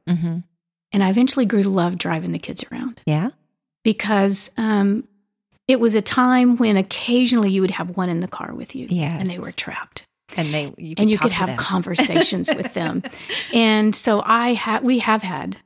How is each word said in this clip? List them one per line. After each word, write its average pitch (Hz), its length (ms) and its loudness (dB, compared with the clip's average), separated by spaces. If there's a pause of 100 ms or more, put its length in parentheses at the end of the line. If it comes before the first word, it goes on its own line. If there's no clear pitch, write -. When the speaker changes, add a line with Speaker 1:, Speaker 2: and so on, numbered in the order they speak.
Speaker 1:
Mm-hmm. 170 300 0 (540)
Speaker 2:
And 202 120 2
I 185 60 4
eventually 247 360 2
grew 202 180 2
to 202 60 2
love 180 280 0
driving 175 340 -4
the 165 80 -4
kids - 320 -10
around. - 340 -10
Speaker 1:
Yeah? 160 240 0 (540)
Speaker 2:
Because, 202 760 0
um, 214 500 0 (600)
it 254 120 4
was 220 160 4
a 214 60 4
time 247 560 4
when 220 200 4
occasionally 233 720 2
you 190 120 2
would 190 100 2
have 175 240 -6
one 180 140 -2
in 170 100 0
the 185 80 -4
car - 260 -10
with - 220 -12
you. - 140 -10
Speaker 1:
Yes. 170 300 -2
Speaker 2:
And 185 100 -2
they 180 100 -8
were 170 120 -10
trapped. - 540 -10 (300)
Speaker 1:
And 156 180 -4
they, 147 240 -6
you 165 180 -12
could - 60 -8
Speaker 2:
And 214 80 4
you 214 60 4
Speaker 1:
talk - 80 -2
Speaker 2:
could 233 60 2
Speaker 1:
to 180 60 -4
Speaker 2:
have 185 140 -2
Speaker 1:
them. 123 80 -6
Speaker 2:
conversations 190 960 0
with - 200 -6
Speaker 1:
<laughs> - 20 -8
Speaker 2:
them. 175 280 -4 (500)
And 214 420 4
so 214 300 2
I 233 300 2
ha-, 220 280 -4
we 247 160 2
have 214 220 0
had 180 440 -8